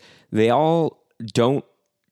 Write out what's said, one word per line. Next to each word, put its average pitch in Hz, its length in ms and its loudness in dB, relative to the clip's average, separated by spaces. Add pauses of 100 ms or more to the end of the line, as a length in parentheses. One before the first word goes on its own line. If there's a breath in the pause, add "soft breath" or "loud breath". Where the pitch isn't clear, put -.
(320 soft breath)
they 110 180 2
all 156 540 0 (300)
don't 123 300 0 (480)